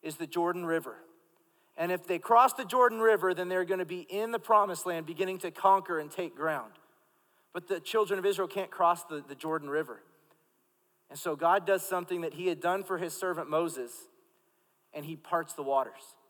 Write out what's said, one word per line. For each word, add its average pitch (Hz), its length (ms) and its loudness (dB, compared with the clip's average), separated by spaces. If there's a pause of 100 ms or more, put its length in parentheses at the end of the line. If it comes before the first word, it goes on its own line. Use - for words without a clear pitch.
is 156 140 -10
the 165 100 -8
Jordan 175 360 -2
River. 165 340 -2 (760)
And 170 180 -2
if 180 120 -6
they 180 140 -2
cross 233 340 6
the 254 120 -8
Jordan 233 340 4
River, 208 340 4
then 180 140 -4
they're 185 180 0
gonna 185 200 0
be 180 160 -10
in 214 300 -4
the 233 60 -4
promised 208 480 4
land, 165 220 -4
beginning 185 320 -4
to 180 100 -6
conquer 190 480 2
and 147 140 -6
take 175 240 -6
ground. 139 380 -4 (800)
But 170 160 -10
the 190 120 -2
children 202 400 0
of 185 80 0
Israel 190 220 0
can't 190 200 -6
cross 175 360 2
the, 147 220 -10
the 143 60 -14
Jordan 151 380 -6
River. 139 320 -4 (1040)
And 147 80 -16
so 156 180 -4
God 170 300 4
does 190 220 2
something 180 340 -2
that 160 120 -4
he 175 140 -4
had 165 120 -2
done 180 240 0
for 180 160 -4
his 165 180 -6
servant 165 320 -4
Moses, 151 600 -4 (840)
and 147 120 -10
he 160 100 -10
parts 160 380 -4
the 147 100 -8
waters 135 540 -2 (120)